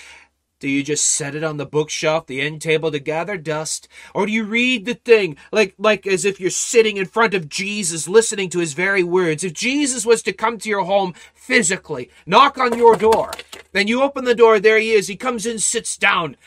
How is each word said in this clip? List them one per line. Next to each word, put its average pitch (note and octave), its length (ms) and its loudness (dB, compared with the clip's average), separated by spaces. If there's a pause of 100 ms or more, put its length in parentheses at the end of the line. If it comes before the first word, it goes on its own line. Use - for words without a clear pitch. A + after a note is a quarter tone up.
(580)
Do C#3 100 -8
you C#3 160 0
just D3 200 -2
set C#3+ 300 -2
it D3+ 80 -8
on D#3 140 -4
the C#3+ 100 -6
bookshelf, D#3 600 -2
the C3+ 140 -8
end D3+ 220 -6
table, D#3 300 0
to D3 80 -4
gather E3 360 -6
dust? D#3 520 -8 (260)
Or G3 120 -2
do G#3+ 60 -4
you A3 120 -2
read A#3 420 -2
the A#3+ 80 -4
thing G#3 420 2 (140)
like, G3+ 260 0
like G3+ 300 0
as F#3 180 0
if G3 140 -2
you're F#3 120 -4
sitting A3 460 2
in F#3+ 100 -4
front A3 280 0
of E3+ 140 -4
Jesus, F#3 580 -6
listening F#3+ 440 2
to F3 100 -2
his E3 120 -2
very F#3 300 0
words? E3+ 400 0
If F#3 120 -6
Jesus B3+ 520 -2
was A#3 160 4
to G3+ 100 -4
come A3+ 260 -4
to G#3 100 -12
your G3+ 160 -2
home F#3+ 300 0 (200)
physically, F3+ 760 -4 (160)
knock C4 320 4
on A#3+ 200 0
your A#3 160 8
door, G3+ 380 2 (400)
then G3+ 160 0
you A#3+ 140 0
open C#4 220 -2
the A#3+ 120 2
door, A3 240 6
there G#3+ 180 4
he A3 140 0
is, G3+ 160 2
he G3 80 -10
comes A#3+ 300 -6
in, A3+ 120 -4
sits - 380 -4
down, F3+ 400 0 (100)